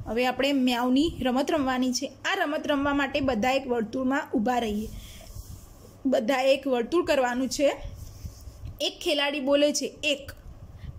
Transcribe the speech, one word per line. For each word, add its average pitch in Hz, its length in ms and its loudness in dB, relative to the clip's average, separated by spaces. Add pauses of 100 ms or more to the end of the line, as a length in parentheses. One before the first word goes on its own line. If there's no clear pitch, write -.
હવે 233 200 0
આપણે 262 260 2
મ્યાઉની 254 680 2
રમત 254 300 2
રમવાની 262 420 0
છે. 269 180 -4 (140)
આ 359 100 0
રમત 302 320 -2
રમવા 285 260 0
માટે 285 260 0
બધા 254 320 2
એક 269 160 0
વર્તુળમાં 254 640 0
ઊભા 247 260 2
રહીએ. 214 280 -2 (1160)
બધા 254 360 2
એક 277 260 4
વર્તુળ 254 360 2
કરવાનું 254 460 2
છે. 294 220 2 (1080)
એક 349 200 -4
ખેલાડી 294 380 0
બોલે 285 340 4
છે - 200 -4 (100)
એક, - 280 0 (680)